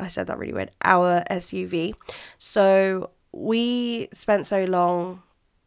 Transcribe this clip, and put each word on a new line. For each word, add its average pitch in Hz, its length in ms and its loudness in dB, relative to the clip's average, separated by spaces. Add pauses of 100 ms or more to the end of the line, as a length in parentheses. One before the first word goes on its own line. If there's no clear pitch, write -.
I 190 80 -6
said 185 180 -6
that - 120 -6
really - 140 -8
weird, 95 200 -6 (100)
our 180 480 4
S 185 220 -4
U 185 160 -6
V. 175 260 -4 (420)
So 190 760 2 (200)
we 233 840 -2
spent 208 320 0
so 196 200 0
long 180 580 0 (440)